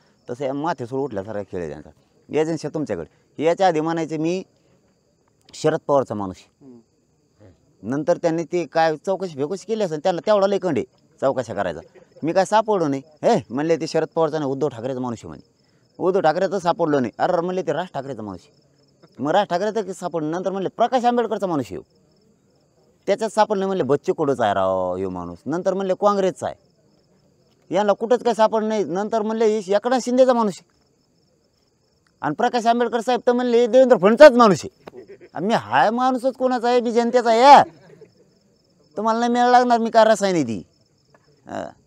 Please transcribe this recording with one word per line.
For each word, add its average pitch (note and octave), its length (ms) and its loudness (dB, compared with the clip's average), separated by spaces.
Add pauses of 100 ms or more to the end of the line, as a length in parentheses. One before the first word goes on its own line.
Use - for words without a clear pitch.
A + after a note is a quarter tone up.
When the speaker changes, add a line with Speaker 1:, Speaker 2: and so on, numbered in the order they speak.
(300)
Speaker 1:
तसं B2 160 -10
या C3 80 -6
माथ्यासूळ C#3+ 460 -8
उठल्यासारखा G#2 440 -8
खेळ F#2+ 180 -10
आहे D#2+ 80 -8
त्यांचा. D2 200 -16 (500)
एजन्सी D#3 280 -4
तुमच्याकडे. A2 400 -8 (320)
हे C#3 60 -2
याच्या F3 220 2
आधी D#3+ 120 0
म्हणायचे D#3+ 380 -4
मी E3+ 260 -4 (1080)
शरद D#3 340 -2
पवारचा C3 280 0
माणूस G2 240 -8
आहे. - 260 -20
Speaker 2:
हम्म. B2 140 -20 (1000)
Speaker 1:
नंतर D3 360 -2
त्यांनी E3 260 -2
ते E3+ 220 -6
काय D#3+ 300 0 (100)
चौकशी F#3 300 -6
फेकूशी D3+ 320 -8
केली A3 160 -4
असेल, D#3 160 -4
त्यांना E3+ 260 -2
तेवढा G3+ 220 2
लय G3+ 100 0
कंडे E3+ 260 -2 (380)
चौकशा B2+ 320 -2
करायचा. F2 260 -6 (440)
मी D#3+ 100 -2
काय F#3+ 120 2
सापडलो G#3 420 0
नाही. C3+ 140 -4 (220)
हे F3+ 260 2
म्हणले D3+ 280 -2
ते D3+ 100 -6
शरद D#3 280 -2
पवारचा D#3 240 -2
नाही, C#3 120 -4
उद्धव C#3 160 -4
ठाकरेचा B2 320 -8
माणूस B2 200 -8
आहे - 80 -18
म्हणे. - 300 -20 (420)
उद्धव F#3 200 0
ठाकरेचा F3 400 0
सापडलो E3 400 0
नाही. A#2 200 -2
अरे E3+ 220 0
म्हणले F#3 200 -4
ते D#3+ 120 -4
राज F3 200 -6
ठाकरेचा C3 280 -10
माणूस G2 220 -12
आहे. - 180 -20 (580)
मग C#3+ 120 -4
राज G3 160 2
ठाकरे F#3+ 240 -4
तर G3 200 -6
सापडलं. E3 400 -6
नंतर F3+ 200 -6
म्हणले F#3+ 180 -6
प्रकाश A#3+ 360 -2
आंबेडकरचा A#3+ 420 -2
माणूस D3 240 -4
आहे. F2 100 -12 (1300)
त्याच्यात G3+ 220 -2
सापडलं G#3 300 0
नाही F#3+ 80 -2
म्हणले F#3+ 160 -2
बच्चू C#3+ 300 0
कडूचा C#3 320 -2
आहे G2+ 80 2
राव F#2+ 420 0
ह्यो F#2+ 140 -4
माणूस. F2 360 -10
नंतर F3 280 -4
म्हणले F#3+ 200 -4
काँग्रेसचा F#3+ 540 -2
आहे. D2+ 80 -10 (1200)
यांना G3+ 180 2
कुठंच A3+ 300 -2
काय A#3+ 100 0
सापडलं G#3+ 360 0
नाही. G#3+ 140 -2
नंतर G3+ 380 -4
म्हणले A3 240 -2
हे G#3+ 280 -2
एकनाथ A#3+ 280 0
शिंदेचा B3+ 320 4
माणूस A3 240 0
आहे. - 200 -20 (1400)
आणि D3 140 -4
प्रकाश A#3 300 -2
आंबेडकर A#3 360 0
साहेब A#3+ 260 -2
तर B3 40 4
म्हणले A#3+ 360 2
देवेंद्र B3+ 300 6
फडणवीसचाच A3+ 340 10
माणूस A3 340 4
आहे. - 220 -20 (460)
आणि E3+ 140 -8
मी A3+ 60 -2
हाय C#3 360 2
माणूसच B3+ 440 -2
कोणाचा B3+ 340 -2
आहे? B3 140 2
मी A#3 100 -2
जनतेचा A#3 380 2
आहे. A#3 340 10 (1300)
तुम्हाला A3 220 0
नाही A#3+ 120 0
मिळायला B3 200 4
लागणार, B3 260 6
मी A3+ 120 -2
काय A3 160 6
रसायन G3 300 2
आहे D#3 80 2
ती. G#2+ 200 -6 (840)
हा. G2+ 220 -10 (180)